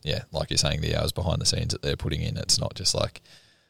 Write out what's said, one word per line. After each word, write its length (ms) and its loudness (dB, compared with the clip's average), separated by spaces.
yeah, 280 -2
like 180 -2
you're 80 0
saying, 240 2
the 140 0
hours 180 2
behind 260 0
the 60 -2
scenes 280 2
that 100 -6
they're 120 0
putting 260 -2
in. 160 -2
It's 220 2
not 140 -2
just 220 0
like, 260 0